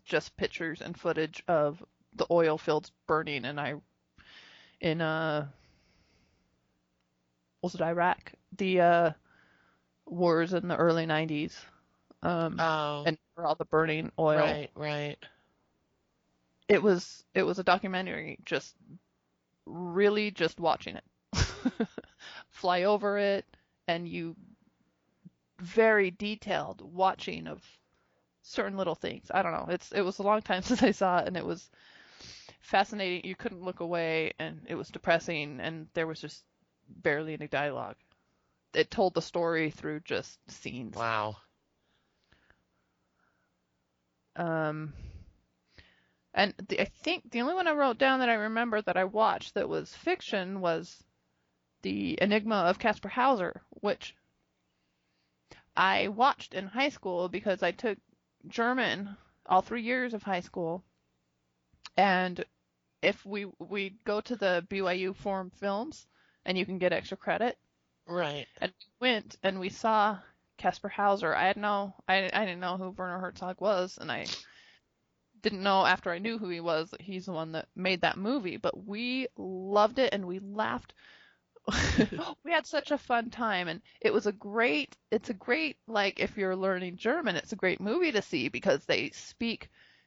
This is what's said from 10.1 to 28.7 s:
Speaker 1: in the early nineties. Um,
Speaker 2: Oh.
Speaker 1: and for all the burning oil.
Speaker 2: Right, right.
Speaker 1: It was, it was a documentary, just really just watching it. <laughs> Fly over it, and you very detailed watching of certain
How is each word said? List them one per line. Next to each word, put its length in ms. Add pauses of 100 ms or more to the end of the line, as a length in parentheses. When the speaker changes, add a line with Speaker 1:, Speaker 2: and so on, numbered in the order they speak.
Speaker 1:
in 140
the 80
early 300
nineties. 520 (640)
Um, 360
Speaker 2:
Oh. 460
Speaker 1:
and 120 (180)
for 100
all 100
the 100
burning 540
oil. 200
Speaker 2:
Right, 360
right. 420 (1500)
Speaker 1:
It 140
was, 420 (100)
it 100
was 160
a 40
documentary, 840
just 300 (880)
really 680
just 280
watching 380
it. 60 (300)
<laughs> 540 (640)
Fly 340
over 340
it, 280 (420)
and 200
you 280 (1200)
very 520
detailed 720
watching 640
of 160 (800)
certain 340